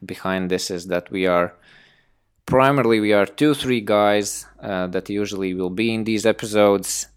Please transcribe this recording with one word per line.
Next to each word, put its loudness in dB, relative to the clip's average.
behind -4
this -4
is -8
that -4
we -2
are, 0
primarily 4
we 2
are 4
two, 0
three -2
guys, 0
uh, -6
that -6
usually -4
will -4
be -2
in -4
these -2
episodes, 2